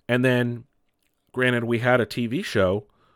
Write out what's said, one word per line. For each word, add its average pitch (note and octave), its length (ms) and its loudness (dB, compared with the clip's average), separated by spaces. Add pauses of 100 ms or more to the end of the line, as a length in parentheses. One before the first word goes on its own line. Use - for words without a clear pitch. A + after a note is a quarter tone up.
And B2 140 2
then, B2 420 0 (680)
granted, B2 320 0
we A#2 140 0
had B2 220 2
a G#2+ 60 0
T A#2+ 200 -6
V C#3 160 -4
show G2 420 0 (320)